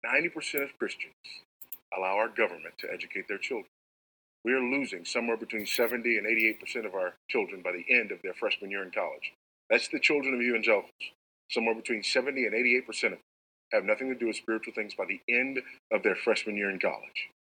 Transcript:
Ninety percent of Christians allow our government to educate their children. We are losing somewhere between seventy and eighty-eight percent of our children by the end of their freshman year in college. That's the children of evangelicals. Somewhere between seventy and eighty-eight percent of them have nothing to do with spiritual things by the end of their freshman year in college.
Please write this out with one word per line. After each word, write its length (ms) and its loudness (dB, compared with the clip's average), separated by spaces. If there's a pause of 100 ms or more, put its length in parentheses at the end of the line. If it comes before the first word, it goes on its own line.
Ninety 240 2
percent 360 -2
of 140 -12
Christians 360 -6 (800)
allow 200 0
our 120 2
government 520 -2
to 120 -6
educate 340 -8
their 120 -6
children. 320 -6 (720)
We 80 2
are 80 4
losing 460 -2
somewhere 320 0
between 260 -6
seventy 540 2
and 80 -2
eighty-eight 340 2
percent 240 -6
of 100 -6
our 200 0 (160)
children 320 0
by 100 -2
the 180 -6
end 220 2
of 100 -8
their 120 -6
freshman 360 -2
year 120 -4
in 80 -8
college. 420 -4 (380)
That's 180 4
the 100 -4
children 360 4
of 80 0
evangelicals. 500 2 (580)
Somewhere 240 2
between 280 -4
seventy 420 2
and 100 0
eighty-eight 320 4
percent 280 -2
of 60 -16
them 40 -20 (480)
have 120 4
nothing 260 0
to 40 0
do 120 0
with 100 0
spiritual 380 -4
things 200 -6
by 120 -4
the 200 -4
end 340 2 (300)
of 120 2
their 120 6
freshman 400 2
year 160 0
in 80 -4
college. 520 -4 (120)